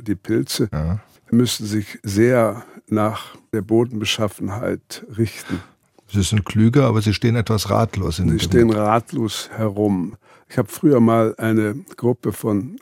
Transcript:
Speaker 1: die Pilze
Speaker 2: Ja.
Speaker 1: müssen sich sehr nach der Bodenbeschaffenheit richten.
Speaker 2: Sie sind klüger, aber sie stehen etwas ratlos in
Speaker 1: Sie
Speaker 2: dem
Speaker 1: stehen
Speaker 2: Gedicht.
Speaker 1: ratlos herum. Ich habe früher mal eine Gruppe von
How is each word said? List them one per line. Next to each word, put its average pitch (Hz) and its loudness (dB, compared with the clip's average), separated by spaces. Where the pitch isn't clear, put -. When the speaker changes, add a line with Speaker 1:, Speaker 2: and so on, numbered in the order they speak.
Speaker 1:
die 104 -2
Pilze 117 -2
Speaker 2:
Ja. 82 -2
Speaker 1:
müssen 117 2
sich 104 -6
sehr 110 2
nach 107 -2
der 107 -4
Bodenbeschaffenheit 107 -2
richten. 101 -4
Speaker 2:
Sie 101 0
sind 104 0
klüger, 117 4
aber 107 0
sie 104 2
stehen 117 0
etwas 107 -2
ratlos 101 0
in 92 0
Speaker 1:
Sie 113 2
Speaker 2:
dem 107 0
Speaker 1:
stehen 117 4
Speaker 2:
Gedicht. 107 0
Speaker 1:
ratlos 113 -2
herum. 101 -2
Ich - -8
habe 120 -2
früher 139 4
mal 113 4
eine 110 0
Gruppe 120 -2
von 117 -4